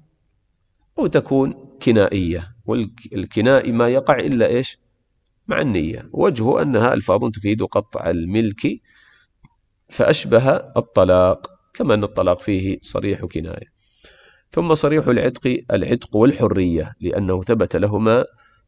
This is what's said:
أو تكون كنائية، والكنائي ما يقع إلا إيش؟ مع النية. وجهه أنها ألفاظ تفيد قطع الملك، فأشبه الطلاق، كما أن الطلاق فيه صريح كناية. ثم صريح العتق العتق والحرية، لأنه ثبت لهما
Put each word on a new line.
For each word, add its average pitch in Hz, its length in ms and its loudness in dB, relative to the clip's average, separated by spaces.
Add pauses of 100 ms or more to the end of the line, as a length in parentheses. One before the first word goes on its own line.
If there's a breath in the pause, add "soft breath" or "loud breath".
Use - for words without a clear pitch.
(1000)
أو 277 80 0
تكون - 760 -2
كنائية، 95 720 0 (120)
والكنائي 110 1040 0
ما 117 160 2
يقع 135 300 2
إلا 117 280 0
إيش؟ 120 320 -2 (680)
مع - 140 -2
النية. 85 520 -4
وجهه 139 500 0
أنها 127 320 2
ألفاظ 113 360 0
تفيد 104 320 -4
قطع - 480 -4
الملك، 101 680 -4 (1080 soft breath)
فأشبه 120 640 2
الطلاق، 92 1000 2 (240)
كما 135 200 0
أن 104 100 0
الطلاق 92 360 0
فيه 95 420 -2
صريح - 420 -6
كناية. 85 420 -10 (840 soft breath)
ثم 165 220 2
صريح 156 340 0
العتق 123 500 -2 (120)
العتق 120 460 -2
والحرية، 98 840 2
لأنه 92 420 -4
ثبت 110 340 0
لهما 104 480 0 (440 soft breath)